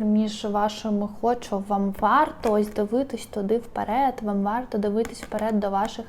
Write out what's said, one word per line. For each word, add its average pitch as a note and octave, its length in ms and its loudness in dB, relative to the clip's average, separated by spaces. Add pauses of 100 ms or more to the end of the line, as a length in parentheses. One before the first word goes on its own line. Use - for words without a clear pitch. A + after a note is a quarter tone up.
між G#3+ 400 2
вашими G#3 600 0 (140)
«хочу». A3+ 460 0
Вам G3 320 0
варто B3 540 4
ось G#3 200 2
дивитись A3+ 520 -2
туди G#3+ 320 -2
вперед, A#3+ 640 0
вам G3+ 220 0
варто A3+ 340 -2
дивитись G#3+ 460 0
вперед G#3+ 360 0
до G3+ 100 0
ваших G#3+ 400 -2